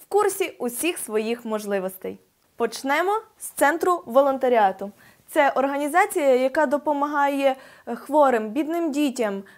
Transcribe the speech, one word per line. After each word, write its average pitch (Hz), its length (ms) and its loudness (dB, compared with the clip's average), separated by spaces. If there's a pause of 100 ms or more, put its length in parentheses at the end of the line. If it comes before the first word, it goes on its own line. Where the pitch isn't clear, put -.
в - 60 -20
курсі 392 500 0
усіх 302 400 -4
своїх 220 460 -4
можливостей. 202 720 -6 (380)
Почнемо 302 640 -2 (180)
з - 60 -18
центру 339 600 0
волонтеріату. 240 880 2 (360)
Це 294 260 2
організація, 285 800 2
яка 262 320 2
допомагає, 285 880 0 (300)
е, 233 100 -6
хворим, 254 520 2
бідним 311 420 -4
дітям, 240 520 -2 (160)